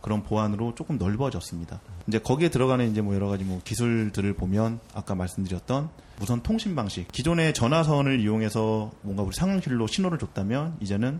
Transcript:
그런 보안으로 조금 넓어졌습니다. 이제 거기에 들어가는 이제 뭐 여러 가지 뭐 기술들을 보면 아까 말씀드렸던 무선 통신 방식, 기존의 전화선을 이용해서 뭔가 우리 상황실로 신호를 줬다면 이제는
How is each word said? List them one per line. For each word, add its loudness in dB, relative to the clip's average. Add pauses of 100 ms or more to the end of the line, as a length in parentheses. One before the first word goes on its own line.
그런 -2
보안으로 -2
조금 -4
넓어졌습니다. -4 (260)
이제 2
거기에 2
들어가는 4
이제 2
뭐 0
여러 0
가지 -2
뭐 -4
기술들을 0
보면 0 (140)
아까 -4
말씀드렸던 -2 (300)
무선 0
통신 0
방식, -4
기존의 2
전화선을 4
이용해서 2 (100)
뭔가 -2
우리 -2
상황실로 0
신호를 0
줬다면 -2
이제는 -2